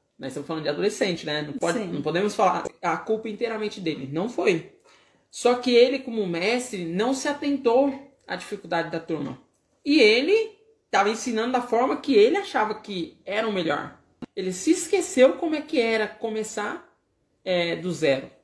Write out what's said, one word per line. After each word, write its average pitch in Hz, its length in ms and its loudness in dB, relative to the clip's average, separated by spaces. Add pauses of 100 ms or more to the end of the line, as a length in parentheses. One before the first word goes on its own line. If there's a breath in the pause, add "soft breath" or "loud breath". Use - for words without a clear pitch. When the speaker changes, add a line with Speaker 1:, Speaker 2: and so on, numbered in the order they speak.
(180)
Speaker 1:
nós 139 100 -10
estamos 139 180 -10
falando 160 180 -6
de 147 40 -2
adolescente, 175 580 -2
né? 151 160 -4
Não 147 120 -8
pode, 170 240 -2
Speaker 2:
Sim. 208 80 -4
Speaker 1:
não 170 160 -6
podemos 175 320 -2
falar 180 300 2 (180)
a 165 140 0
culpa 220 320 -4
inteiramente 214 520 -6
dele. 156 320 -6
Não 175 160 -2
foi. 226 440 0 (580 soft breath)
Só 247 240 2
que 247 200 0
ele, 247 260 8
como 226 260 -4
mestre, 190 580 -2
não 196 300 0
se 269 120 -4
atentou 277 840 0 (140)
à 185 100 -8
dificuldade 170 540 -4
da 165 100 -4
turma. 143 400 -6 (440)
E 302 140 4
ele 294 600 4 (320)
tava 202 200 2
ensinando 226 420 -2
da 240 100 0
forma 247 340 0
que 277 180 -2
ele 233 220 6
achava 220 380 -2
que 185 500 -10
era 214 240 -4
o 208 40 -2
melhor. 160 460 -4 (380)
Ele 185 160 -6
se 302 180 -2
esqueceu 339 640 4
como 320 200 -4
é 294 60 -4
que 294 200 -2
era 226 260 0
começar, 220 840 -8 (560)
é, 170 320 0
do 170 140 -6
zero, 139 400 0 (140)